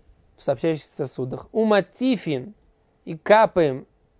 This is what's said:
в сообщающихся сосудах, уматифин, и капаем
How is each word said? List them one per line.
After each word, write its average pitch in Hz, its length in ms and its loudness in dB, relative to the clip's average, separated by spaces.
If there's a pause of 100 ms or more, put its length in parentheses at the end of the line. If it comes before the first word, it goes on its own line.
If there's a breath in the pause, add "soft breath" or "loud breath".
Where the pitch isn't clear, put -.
(380)
в - 60 -20
сообщающихся 151 520 -4
сосудах, 131 560 -8
уматифин, 208 1000 -2 (500)
и 170 120 -10
капаем 170 680 2 (340)